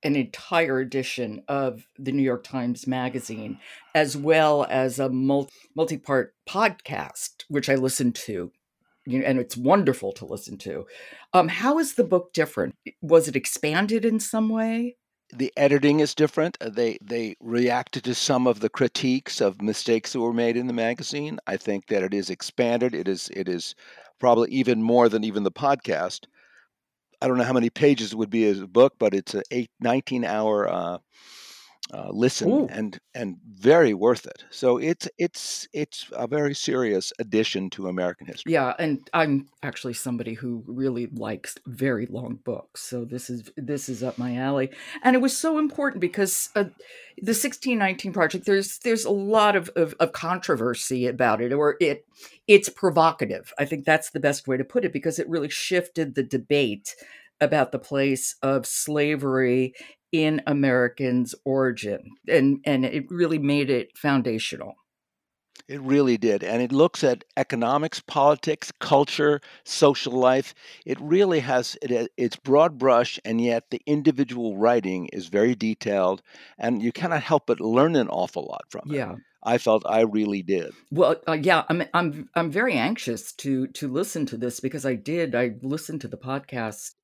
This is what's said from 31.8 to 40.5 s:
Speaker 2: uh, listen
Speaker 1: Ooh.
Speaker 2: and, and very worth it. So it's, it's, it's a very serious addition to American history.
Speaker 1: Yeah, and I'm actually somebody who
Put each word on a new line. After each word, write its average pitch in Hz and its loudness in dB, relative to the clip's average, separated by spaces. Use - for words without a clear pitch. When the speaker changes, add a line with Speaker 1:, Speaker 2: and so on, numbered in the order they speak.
Speaker 2:
uh, 98 -12
listen 120 0
Speaker 1:
Ooh. 277 2
Speaker 2:
and, 107 -8
and 101 -8
very 117 6
worth 107 2
it. - -18
So 123 2
it's, 156 -4
it's, - -6
it's - -8
a 120 -6
very 143 0
serious 113 0
addition 104 0
to 95 -8
American 90 -4
history. - -8
Speaker 1:
Yeah, 135 0
and 151 -2
I'm 143 0
actually 127 -8
somebody 117 -6
who 120 -8